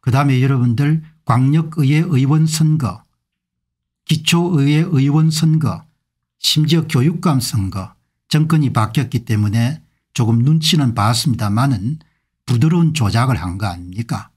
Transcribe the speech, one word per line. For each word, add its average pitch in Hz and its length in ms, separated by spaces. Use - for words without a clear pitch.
그다음에 131 380
여러분들 135 600
광역의회 147 840
의원 139 380
선거, 156 580
기초의회 156 760
의원 147 400
선거, 156 560
심지어 160 480
교육감 147 540
선거, 95 540
정권이 156 460
바뀌었기 127 500
때문에 117 580
조금 117 280
눈치는 151 540
봤습니다마는 113 1040
부드러운 160 480
조작을 117 480
한 90 160
거 107 100
아닙니까? 92 720